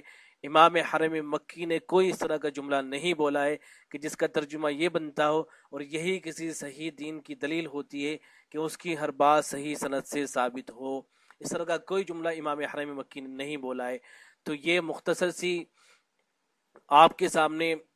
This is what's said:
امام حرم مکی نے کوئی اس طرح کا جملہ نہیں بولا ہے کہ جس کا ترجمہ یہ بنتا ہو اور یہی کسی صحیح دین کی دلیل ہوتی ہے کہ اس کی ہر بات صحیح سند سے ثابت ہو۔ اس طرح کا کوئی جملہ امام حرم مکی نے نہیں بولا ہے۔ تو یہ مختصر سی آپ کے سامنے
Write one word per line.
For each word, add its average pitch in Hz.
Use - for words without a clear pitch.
امام 156
حرم 156
مکی 165
نے 165
کوئی 185
اس 160
طرح 156
کا 147
جملہ 143
نہیں 139
بولا 143
ہے 147
کہ 147
جس 151
کا 160
ترجمہ 151
یہ 165
بنتا 151
ہو 156
اور -
یہی 160
کسی 160
صحیح 143
دین 151
کی 147
دلیل 160
ہوتی 143
ہے 151
کہ 151
اس 156
کی 165
ہر 151
بات 143
صحیح 143
سند 139
سے 147
ثابت 127
ہو۔ 131
اس 143
طرح 170
کا 165
کوئی 196
جملہ 170
امام 151
حرم 147
مکی 135
نے 131
نہیں 139
بولا 127
ہے۔ 127
تو 156
یہ 165
مختصر 165
سی 175
آپ 160
کے 180
سامنے 160